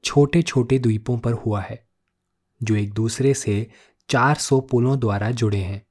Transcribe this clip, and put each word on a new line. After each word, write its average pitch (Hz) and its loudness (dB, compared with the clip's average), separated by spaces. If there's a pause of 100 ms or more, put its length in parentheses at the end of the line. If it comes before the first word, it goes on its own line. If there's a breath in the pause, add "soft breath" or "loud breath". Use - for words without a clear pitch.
छोटे-छोटे 143 2
द्वीपों 117 0
पर 117 -2
हुआ 107 -4
है, - -14 (720)
जो 107 0
एक 104 -2
दूसरे 113 0
से 110 -4 (380 soft breath)
चार 143 4
सौ 135 0
पुलों 131 0
द्वारा 104 0
जुड़े 113 0
हैं। 98 -6